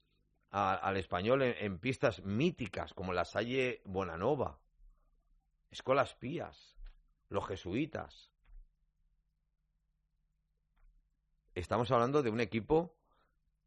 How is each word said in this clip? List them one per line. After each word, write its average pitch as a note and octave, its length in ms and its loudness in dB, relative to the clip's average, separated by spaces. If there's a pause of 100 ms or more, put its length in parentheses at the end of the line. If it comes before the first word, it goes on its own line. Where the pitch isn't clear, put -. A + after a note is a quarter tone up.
(500)
a, G2 240 4
al F#2+ 240 0
Español G2 460 2
en, G#2 200 0
en G2+ 140 -2
pistas A#2+ 460 -2
míticas G#2 720 -2
como F#2 180 -4
la F2 100 2
Salle B2 640 -2
Bonanova, F#2+ 760 -2 (1080)
Escolas - 460 2
Pías, B2 640 -10 (520)
los F#2+ 160 -2
jesuitas. - 840 -6 (3250)
Estamos G#2+ 380 0
hablando C3 320 4
de A#2+ 60 2
un G#2+ 100 0
equipo A#2+ 560 0 (720)